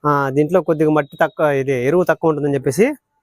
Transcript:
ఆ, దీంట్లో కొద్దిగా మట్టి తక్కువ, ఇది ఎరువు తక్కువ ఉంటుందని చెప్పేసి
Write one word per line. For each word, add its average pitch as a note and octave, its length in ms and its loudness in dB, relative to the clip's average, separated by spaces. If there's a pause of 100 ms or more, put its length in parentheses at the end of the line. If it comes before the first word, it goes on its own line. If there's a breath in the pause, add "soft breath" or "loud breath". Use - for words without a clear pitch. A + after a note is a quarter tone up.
ఆ, C#3+ 240 0
దీంట్లో D3+ 320 0
కొద్దిగా D#3 280 0
మట్టి D3+ 300 -2
తక్కువ, D#3+ 260 0
ఇది C3+ 400 0
ఎరువు F3 180 2
తక్కువ D#3+ 260 0
ఉంటుందని D3 240 -2
చెప్పేసి D#3 400 0 (280)